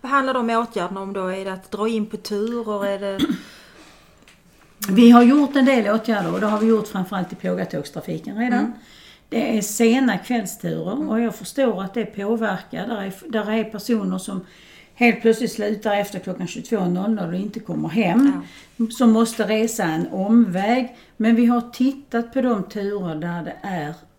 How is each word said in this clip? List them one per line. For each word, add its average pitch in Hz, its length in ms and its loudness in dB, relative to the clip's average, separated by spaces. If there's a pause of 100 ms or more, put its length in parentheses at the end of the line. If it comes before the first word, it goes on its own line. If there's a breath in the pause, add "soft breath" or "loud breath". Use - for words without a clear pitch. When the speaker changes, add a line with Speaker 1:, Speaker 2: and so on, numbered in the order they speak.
Speaker 1:
Vad 254 100 -6
handlar 269 220 0
de 240 160 -2
åtgärderna 208 520 -2
om 196 120 -8
då? 190 140 -4
Är 190 180 -6
det 190 80 -6
att 185 180 -14
dra 208 180 -2
in 220 160 0
på 214 120 -10
turer? 214 680 -4
Är 196 140 -2
det 196 200 -6 (1700 loud breath)
Speaker 2:
Vi 233 220 10
har 240 120 10
gjort 277 320 6
en 269 100 6
del 247 300 4
åtgärder, 208 380 -2
och 185 60 -2
det 208 60 -2
har 214 140 0
vi 220 80 2
gjort 214 200 2
framförallt 185 460 -6
i - 20 -12
pågatågstrafiken 180 1000 -6
redan. 240 220 0
Speaker 1:
Mm. 240 120 -2 (580 loud breath)
Speaker 2:
Det 226 280 -2
är 208 40 0
sena 233 560 2
kvällsturer, 180 760 -4
Speaker 1:
Mm. 302 160 -4
Speaker 2:
och 220 120 0
jag 233 140 -2
förstår 214 480 -2
att 190 100 -10
det 226 120 -4
påverkar. 208 840 -4
Där 220 140 -6
är, 190 120 -8 (140)
där 214 240 -4
är 220 120 0
personer 208 540 -4
som 185 280 -8 (480 loud breath)
helt 233 280 2
plötsligt 226 300 2
slutar 208 440 -2
efter 202 240 -4
klockan 180 280 -8
tjugotvå 202 380 -4
noll 185 260 0
noll 190 220 -2
och 185 60 -4
inte 208 200 -6
kommer 160 300 -6
hem, 233 520 2 (360 loud breath)
Speaker 1:
Ja. 226 140 -2
Speaker 2:
som 233 200 4
måste 226 320 2
resa 220 400 0
en 165 280 0
omväg. 214 840 2 (220 loud breath)
Men 226 180 4
vi 240 100 4
har 240 160 4
tittat 240 720 -4
på 269 80 0
de 233 220 0
turer 196 520 -6
där 170 280 -6
det 165 180 -10
är 160 320 -6 (260)